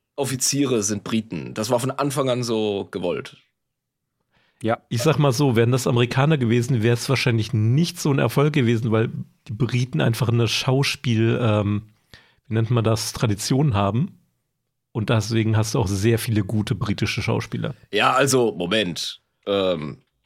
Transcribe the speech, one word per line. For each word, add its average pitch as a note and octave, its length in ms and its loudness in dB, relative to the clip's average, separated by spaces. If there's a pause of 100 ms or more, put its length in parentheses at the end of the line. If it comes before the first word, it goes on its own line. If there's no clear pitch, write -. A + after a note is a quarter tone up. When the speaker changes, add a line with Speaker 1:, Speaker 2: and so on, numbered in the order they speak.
(160)
Speaker 1:
Offiziere C3 680 0
sind G2+ 180 -4
Briten. D#2 520 -6
Das A2 160 -6
war B2 100 2
von C3 100 -2
Anfang C3+ 400 -2
an B2 140 -2
so G#2+ 480 -2
gewollt. F2 440 -6 (1300)
Speaker 2:
Ja. A2 160 0 (100)
Speaker 3:
Ich A#2 140 -4
sag D3 160 2
mal C#3+ 140 4
so, C3 240 2
wären A#2+ 160 4
das C3 160 0
Amerikaner C3+ 500 2
gewesen, A#2+ 460 2
wär's A#2 240 2
wahrscheinlich A#2 440 0
nicht A#2+ 460 2
so D3+ 140 0
ein C3+ 80 0
Erfolg C#3+ 320 2
gewesen, A#2 400 2
weil A2+ 180 2 (380)
die - 40 -10
Briten B2 480 -2
einfach A#2 280 0
eine A#2 180 2
Schauspiel-, A#2+ 960 0
ähm, G#2 460 0 (580)
wie A2 80 -6
nennt A2+ 160 0
man A2+ 140 2
das, A2 280 0
Tradition B2+ 640 0
haben. G2+ 460 0 (720)
Und A2 180 -4
deswegen A2 460 2
hast A2 180 0
du C#3 60 2
auch F#2+ 80 0
sehr G#2+ 320 2
viele G#2+ 240 0
gute G#2+ 320 -2
britische - 440 -4
Schauspieler. A2+ 540 -4 (180)
Speaker 1:
Ja, A#2 200 2
also, C3 400 2
Moment. F2+ 680 -4 (260)
Ähm, F#2 520 -2 (280)